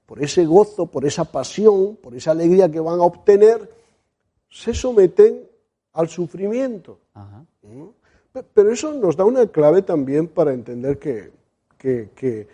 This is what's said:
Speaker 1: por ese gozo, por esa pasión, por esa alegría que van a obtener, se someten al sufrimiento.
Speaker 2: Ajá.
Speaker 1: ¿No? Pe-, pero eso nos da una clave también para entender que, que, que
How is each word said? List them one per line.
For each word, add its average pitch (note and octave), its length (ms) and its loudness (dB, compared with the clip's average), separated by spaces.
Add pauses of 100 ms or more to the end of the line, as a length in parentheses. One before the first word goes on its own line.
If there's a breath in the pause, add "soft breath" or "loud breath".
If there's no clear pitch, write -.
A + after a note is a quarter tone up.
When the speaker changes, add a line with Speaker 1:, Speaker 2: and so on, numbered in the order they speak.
Speaker 1:
por B2 180 -12
ese E3 240 0
gozo, F#3 400 2
por C3 200 -8
esa D#3 180 -4
pasión, G3 720 0
por B2 180 -20
esa B2+ 180 -6
alegría E3+ 380 2
que D#3+ 100 -8
van E3+ 200 -4
a - 20 4
obtener, G#3 680 4 (840)
se - 240 -10
someten A3+ 680 2 (540)
al D#3+ 160 -4
sufrimiento. G3 880 -8 (160)
Speaker 2:
Ajá. G#2 300 -20 (180)
Speaker 1:
¿No? C3+ 320 -20 (360)
Pe-, B3+ 140 -16 (100)
pero G#3 180 4
eso D4+ 200 -6
nos F#3+ 240 -2
da F#3 80 0
una B3 220 2
clave D#3 360 2
también D#3 460 -4
para D#3 260 -2
entender B2 440 -8
que, A2 340 -12 (440)
que, A#2+ 380 -6
que A2 400 -8